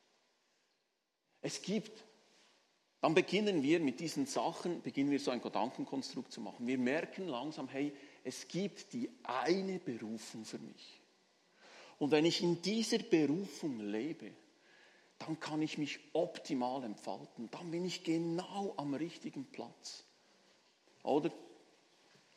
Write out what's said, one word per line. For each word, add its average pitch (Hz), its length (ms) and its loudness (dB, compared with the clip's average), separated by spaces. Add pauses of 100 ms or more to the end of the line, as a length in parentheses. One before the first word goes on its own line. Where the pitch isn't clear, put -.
(1400)
es - 200 -4
gibt, - 420 -2 (960)
dann 156 140 4
beginnen 185 480 6
wir 156 180 6
mit 139 200 2
diesen 151 260 0
Sachen, 160 560 0
beginnen 139 300 2
wir 139 80 4
so 143 100 -2
ein 123 100 0
Gedankenkonstrukt 127 960 -4
zu 123 80 -10
machen. 107 240 -6
Wir 127 140 2
merken 165 480 2
langsam, 135 420 -4
hey, 143 260 -2 (280)
es - 240 -8
gibt - 440 -4
die - 180 -2 (140)
eine 180 540 2
Berufung 113 680 -6
für - 140 -8
mich. - 420 -16 (1000)
Und 147 100 2
wenn 151 160 8
ich 170 160 4
in 170 200 4
dieser 220 360 2
Berufung 160 840 2
lebe, 110 540 -4 (840)
dann 156 200 -4
kann 156 220 -2
ich 156 160 0
mich 147 220 -2 (120)
optimal 135 720 0
entfalten. 110 680 -8
Dann 175 200 -8
bin 170 140 0
ich - 180 -4
genau 170 760 0
am 143 180 -2
richtigen 151 500 -6
Platz. - 580 -12 (1000)
Oder? 151 280 2 (1040)